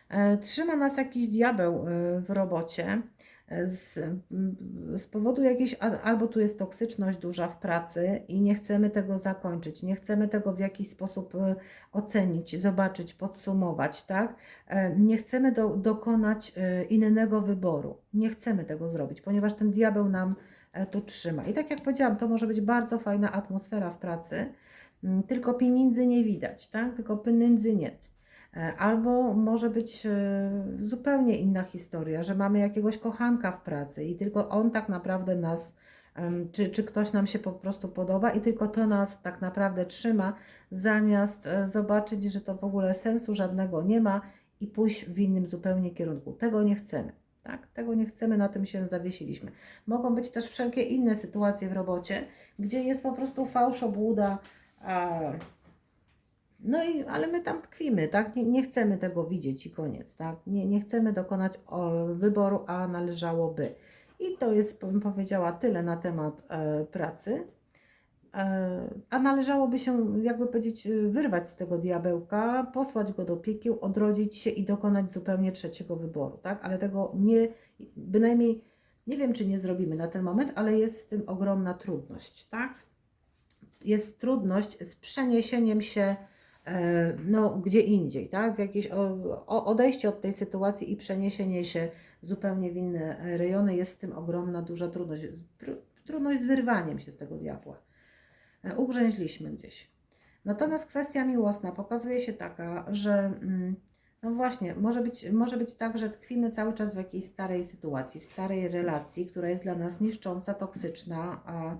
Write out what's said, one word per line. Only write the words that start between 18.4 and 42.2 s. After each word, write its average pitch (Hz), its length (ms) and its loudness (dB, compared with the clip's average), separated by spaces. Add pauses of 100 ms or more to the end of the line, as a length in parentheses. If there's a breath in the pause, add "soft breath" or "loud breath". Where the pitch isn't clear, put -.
tego 156 240 -4
zrobić, 165 320 -4
ponieważ 208 340 2
ten 214 160 2
diabeł 208 380 4
nam, 185 260 0 (380 loud breath)
e, 190 140 -4
tu 202 140 -4
trzyma. - 440 -6
I - 100 -2
tak 302 160 -4
jak 285 120 -6
powiedziałam, 262 340 2
to 233 120 0
może 226 180 2
być 214 140 0
bardzo 233 380 2
fajna 202 340 0
atmosfera 190 580 -4
w 170 80 -10
pracy, 170 540 -6 (520 loud breath)
m, 190 180 2
tylko 247 320 0
pieniędzy 247 520 6
nie 240 180 6
widać, - 440 -2
tak? 240 260 -2
Tylko 220 220 -2
pieniędzy 233 600 6
nie. - 300 -4 (500 soft breath)
E, 165 200 -4
albo 226 580 4
może 226 360 4
być, 226 360 -4
e, 196 440 0 (320)
zupełnie 247 560 2
inna 190 240 4
historia, 165 600 -6
że 190 120 -2
mamy 202 240 4
jakiegoś 208 400 2
kochanka 233 540 0
w 180 100 -14
pracy 147 420 -6
i 175 120 -4
tylko 208 320 0
on 220 220 2
tak 220 180 -2
naprawdę 185 480 -2
nas, 170 380 -2 (400 soft breath)
em, 175 380 -2
czy, 202 160 0
czy 208 160 -2
ktoś 208 280 -2
nam 202 140 4
się 208 120 -2
po 202 140 -4
prostu 190 360 -6
podoba 190 420 0
i 214 100 0
tylko 220 280 0
to 220 180 0
nas 202 360 0
tak 180 180 -8
naprawdę 185 460 0
trzyma, 202 460 0 (380 loud breath)
zamiast, 208 760 2
e, 190 220 0
zobaczyć, 208 640 0